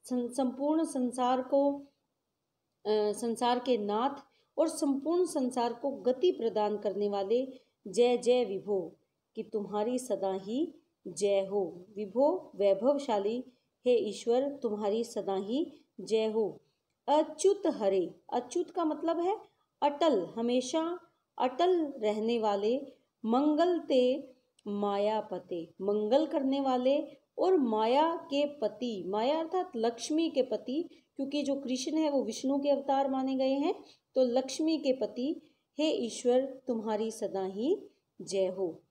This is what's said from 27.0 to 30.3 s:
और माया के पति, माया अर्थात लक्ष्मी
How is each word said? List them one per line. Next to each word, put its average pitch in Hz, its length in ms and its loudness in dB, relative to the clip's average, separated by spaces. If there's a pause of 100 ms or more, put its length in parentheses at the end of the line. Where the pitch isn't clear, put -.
और 370 180 4
माया 254 600 2
के 285 300 -2
पति, 214 600 -4
माया 233 320 0
अर्थात 359 380 -4
लक्ष्मी 240 540 0